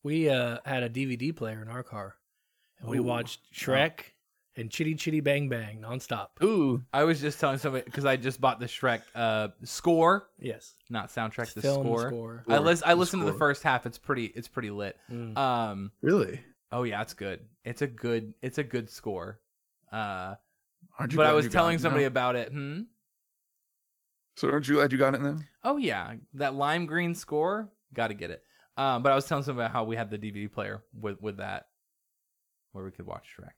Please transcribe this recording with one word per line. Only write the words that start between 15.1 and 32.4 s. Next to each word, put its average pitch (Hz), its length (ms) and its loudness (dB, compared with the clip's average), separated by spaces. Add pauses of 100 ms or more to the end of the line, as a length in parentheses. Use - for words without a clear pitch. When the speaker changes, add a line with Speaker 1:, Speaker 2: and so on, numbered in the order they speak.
Speaker 1:
Mm. 117 240 -10
Speaker 3:
Um, 113 560 0 (100)
Speaker 2:
Really? 131 400 2 (300)
Speaker 3:
oh 123 120 -4
yeah, 107 180 -4
it's - 140 -8
good. 98 320 -10 (160)
It's 123 180 -8
a 143 60 0
good, 117 540 -4
it's 127 180 -6
a 147 40 -2
good 117 260 -6
score. 98 500 -8 (520)
Uh, 98 440 -6 (640)
Speaker 2:
Aren't 123 140 -2
you 165 40 2
Speaker 3:
but 151 80 8
I 151 40 8
Speaker 2:
glad 151 80 6
Speaker 3:
was 147 80 4
Speaker 2:
you 110 60 -2
Speaker 3:
telling 170 260 4
Speaker 2:
got - 20 0
it - 20 -2
Speaker 3:
somebody 143 220 4
Speaker 2:
now? 135 60 4
Speaker 3:
about 123 260 2
it. 120 160 -4
Hmm? 147 300 -6 (1500)
Speaker 2:
So 139 140 2
aren't 143 180 0
you 147 80 4
glad 139 160 6
you 135 60 2
got 135 160 6
it 131 80 -2
now? 143 160 -2 (260)
Speaker 3:
Oh 285 140 0
yeah, 117 380 -4 (180)
that 139 220 -2
lime 156 320 0
green 170 260 0
score, 185 560 -2 (240)
gotta 113 220 -2
get 87 160 -8
it. - 120 -14 (320)
Um, 131 280 0
but 139 80 6
I 135 40 8
was 139 120 2
telling 143 160 0
somebody 123 220 -2
about 107 80 -4
how 117 100 0
we 113 120 -4
had 113 140 -4
the 107 80 -6
D 107 140 -8
V 101 100 -8
D 104 60 -8
player 101 360 -6 (160)
with, 101 220 -6
with 104 160 -6
that, 98 300 -8 (1040)